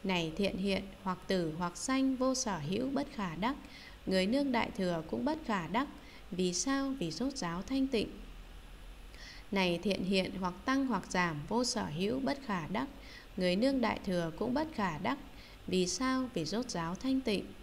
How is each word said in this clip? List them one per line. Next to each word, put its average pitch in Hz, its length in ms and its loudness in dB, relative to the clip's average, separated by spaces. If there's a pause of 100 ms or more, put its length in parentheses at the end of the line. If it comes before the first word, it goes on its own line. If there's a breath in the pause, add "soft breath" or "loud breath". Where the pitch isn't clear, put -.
Này 175 320 2
thiện 202 220 2
hiện, 190 260 2 (200)
hoặc 185 140 0 (100)
tử 175 300 2
hoặc 175 200 -2
sanh 269 380 2
vô 254 200 4
sở 208 220 0 (120)
hữu 240 200 2
bất 285 240 0
khả 180 220 -2
đắc. 226 200 2 (500 loud breath)
Người 185 220 4
nương 277 240 4
đại 240 260 2
thừa 175 320 2
cũng 233 160 0
bất 311 200 2
khả 190 220 0
đắc. 233 200 2 (440 loud breath)
Vì 180 220 2
sao? 269 460 0
Vì 165 120 0
rốt 269 220 -2
ráo 170 280 -2
thanh 269 260 2
tịnh. 233 200 2 (1400 loud breath)
Này 180 320 4
thiện 202 200 2
hiện, 185 360 2
hoặc 180 140 0 (120)
tăng 269 220 4
hoặc 208 240 0
giảm 175 240 2 (120)
vô 233 160 2
sở 214 220 0 (120)
hữu 214 220 0
bất 269 260 0
khả 202 220 -2
đắc. 233 200 -2 (500 loud breath)
Người 180 180 6
nương 262 260 4
đại 214 240 2
thừa 175 320 2
cũng 240 160 0
bất 311 220 2
khả 180 220 0
đắc. 233 200 0 (500 loud breath)
Vì 185 200 4
sao? 262 460 0
Vì 165 120 0
rốt 220 240 -2
ráo 170 260 -2
thanh 262 260 0
tịnh. 208 240 2 (180)